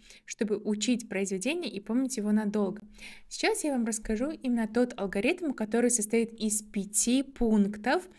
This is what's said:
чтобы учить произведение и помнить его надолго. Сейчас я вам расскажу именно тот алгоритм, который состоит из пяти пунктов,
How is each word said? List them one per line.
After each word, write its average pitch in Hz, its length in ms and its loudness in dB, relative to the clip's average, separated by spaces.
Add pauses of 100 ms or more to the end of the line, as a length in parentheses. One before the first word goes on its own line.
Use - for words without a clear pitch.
(240)
чтобы 208 320 -2
учить 214 540 0
произведение 196 600 -2
и 202 100 -8
помнить 247 360 -2
его 208 140 0
надолго. 208 520 2 (460)
Сейчас 415 360 0
я 294 80 0
вам 247 120 0
расскажу 220 460 -2
именно 240 360 0
тот 240 320 0
алгоритм, 247 540 0
который 233 380 2
состоит 220 420 2
из 214 300 -2
пяти 233 600 0
пунктов, 214 880 2 (100)